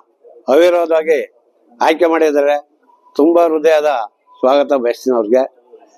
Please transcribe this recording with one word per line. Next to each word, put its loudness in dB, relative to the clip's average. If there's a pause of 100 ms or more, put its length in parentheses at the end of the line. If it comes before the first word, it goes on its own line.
(480)
ಅವಿರೋಧವಾಗಿ 0 (500)
ಆಯ್ಕೆ 0
ಮಾಡಿದ್ದಾರೆ. 0 (560)
ತುಂಬ 2
ಹೃದಯದ 0 (520)
ಸ್ವಾಗತ 0
ಬಯಸ್ತೀನಿ -2
ಅವ್ರಿಗೆ. 0 (580)